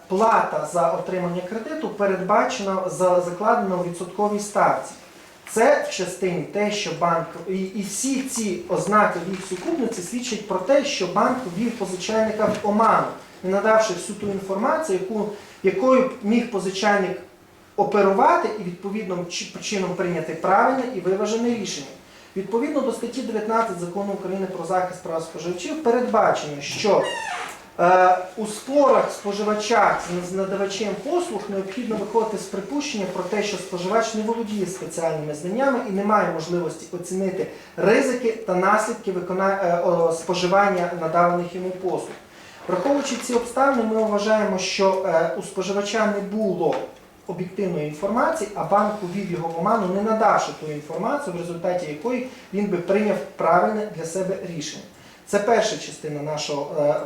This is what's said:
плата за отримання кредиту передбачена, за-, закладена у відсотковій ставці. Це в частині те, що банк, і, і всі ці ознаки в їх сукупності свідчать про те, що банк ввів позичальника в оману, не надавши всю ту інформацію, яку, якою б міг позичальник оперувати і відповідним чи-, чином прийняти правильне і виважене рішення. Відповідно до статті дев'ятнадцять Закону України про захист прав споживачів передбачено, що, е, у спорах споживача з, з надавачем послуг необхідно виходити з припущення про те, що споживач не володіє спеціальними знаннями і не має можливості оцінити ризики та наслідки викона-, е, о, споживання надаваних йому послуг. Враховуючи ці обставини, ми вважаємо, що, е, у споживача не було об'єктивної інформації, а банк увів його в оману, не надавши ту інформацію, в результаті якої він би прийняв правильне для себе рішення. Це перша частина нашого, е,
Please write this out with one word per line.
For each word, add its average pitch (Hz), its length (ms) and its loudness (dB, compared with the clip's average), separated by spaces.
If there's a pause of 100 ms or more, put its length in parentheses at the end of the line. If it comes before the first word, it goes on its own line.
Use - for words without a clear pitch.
плата 202 680 2
за 170 180 4
отримання 180 500 -2
кредиту 220 480 -6
передбачена, 190 1000 0
за-, 180 320 4
закладена 202 540 0
у 175 80 0
відсотковій 202 560 -2
ставці. 165 520 0 (600)
Це 269 380 4
в - 40 -8
частині 175 480 -2
те, 202 300 -2
що - 280 -4
банк, 175 280 2 (200)
і, 190 100 -2
і 190 240 -4
всі 254 400 -2
ці 214 480 -4
ознаки 190 580 2
в 196 40 -4
їх 185 80 -6 (100)
сукупності 233 520 -2
свідчать 226 460 -6
про 185 100 0
те, 269 280 4
що - 220 -2
банк 233 300 2 (200)
ввів 226 140 0
позичальника 214 760 0
в - 240 0
оману, 214 380 4 (360)
не 185 60 -2
надавши 214 440 4
всю 185 260 -8
ту 208 80 -6
інформацію, 202 720 -2 (100)
яку, 214 200 -2 (340)
якою 247 440 4
б - 40 -6 (120)
міг 233 280 2
позичальник 190 680 0 (560)
оперувати 214 720 4 (100)
і 185 40 -8
відповідним 185 680 -4
чи-, - 320 -8
чином 185 340 -2
прийняти 170 400 -2
правильне 240 480 4 (120)
і 185 40 -4
виважене 208 500 0
рішення. 180 380 -4 (480)
Відповідно 262 460 0
до 220 100 0
статті - 300 -6
дев'ятнадцять 214 580 -2
Закону 196 340 -4
України 185 320 -4
про 175 200 -6
захист 180 380 -2
прав 165 180 -4
споживачів 180 640 -6
передбачено, 208 800 2
що, - 420 2 (760)
е, 185 380 8 (200)
у 214 80 -4
спорах 262 680 4
споживача 208 880 2 (260)
з, 180 40 -8
з 185 40 -6
надавачем 190 680 -2
послуг 294 460 -2
необхідно 208 460 -4
виходити 202 420 0
з - 40 -6
припущення 208 720 -4
про 180 100 -4
те, 202 200 -2
що 185 140 -4
споживач 190 560 -2
не 214 80 -2
володіє 208 440 -2
спеціальними 156 680 -4
знаннями 233 460 0 (100)
і - 20 -4
не 196 140 0
має 202 280 2
можливості 165 580 -4
оцінити 185 560 -4 (300)
ризики 233 540 2
та - 240 -4
наслідки 208 560 0
викона-, 190 520 0
е, 170 220 2
о, 170 280 2
споживання 180 800 2 (100)
надаваних 175 540 2
йому 185 140 -4
послуг. 180 460 -6 (520)
Враховуючи 262 480 0
ці - 180 -4
обставини, 254 500 2
ми 220 200 2
вважаємо, 208 540 2
що, 190 500 2
е, 165 300 2
у 196 40 -6
споживача 202 640 -2
не 202 140 0 (180)
було 175 380 2 (520)
об'єктивної 175 600 -2
інформації, 208 680 0
а - 80 -2
банк 202 300 4 (100)
увів 180 280 -4
його 160 160 -2
в 160 120 -4
оману, 196 340 2
не 196 80 0
надавши 214 580 4
ту 151 120 -8
інформацію, 180 640 -4
в 175 40 -6
результаті 175 460 -2
якої 233 440 -4 (240)
він 202 120 0
би 180 120 0
прийняв 196 400 2 (180)
правильне 208 600 2
для 160 100 -8
себе 190 320 -4 (180)
рішення. - 280 -10 (440)
Це 202 120 2
перша 208 380 2
частина 147 440 -8
нашого, 147 600 -4
е, 147 140 4 (100)